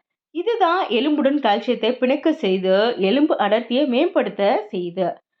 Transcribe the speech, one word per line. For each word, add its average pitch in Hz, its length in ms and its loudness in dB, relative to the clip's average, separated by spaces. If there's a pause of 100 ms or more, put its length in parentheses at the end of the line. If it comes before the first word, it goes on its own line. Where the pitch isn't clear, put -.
(360)
இதுதான் 370 520 0
எலும்புடன் 285 520 0
கால்சியத்தை 220 580 0
பிணைக்க 285 340 0
செய்து 190 680 2
எலும்பு 277 380 2
அடர்த்தியை 240 520 0
மேம்படுத்த 254 840 0
செய்யுது. 180 440 -4 (240)